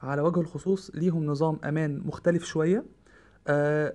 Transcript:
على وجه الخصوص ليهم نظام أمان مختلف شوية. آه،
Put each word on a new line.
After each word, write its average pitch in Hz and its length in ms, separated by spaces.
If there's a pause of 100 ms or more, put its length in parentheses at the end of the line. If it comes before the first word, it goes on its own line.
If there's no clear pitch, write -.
على 139 180
وجه 175 180
الخصوص 180 560
ليهم 165 300
نظام 156 380
أمان 147 420
مختلف 170 380
شوية. 175 420 (600)
آه، 147 480